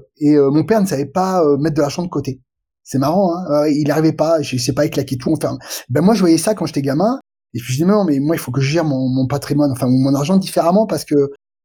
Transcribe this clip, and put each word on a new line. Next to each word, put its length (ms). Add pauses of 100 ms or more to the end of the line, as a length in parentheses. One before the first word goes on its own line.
(180)
et, 180
euh, 160
mon 140
père 160
ne 40
savait 200
pas, 380
euh, 140
mettre 180
de 60
l'argent 220
de 60
côté. 320 (420)
C'est 160
marrant, 360
hein. 260
Ouais, 140
il 160
arrivait 220
pas, 280
je 160
sais 160
pas, 120
il 60
claquait 260
tout, 160
enfin. 240 (320)
Ben, 120
moi, 140
je 40
voyais 180
ça 160
quand 120
j'étais 160
gamin, 380 (340)
et 60
puis 140
je 60
dis, 60
Non, 200
mais 140
moi, 160
il 40
faut 120
que 100
je 100
gère 140
mon, 240
mon 180
patrimoine, 440
enfin, 180
mon 260
argent 220
différemment, 480
parce 200
que 260 (340)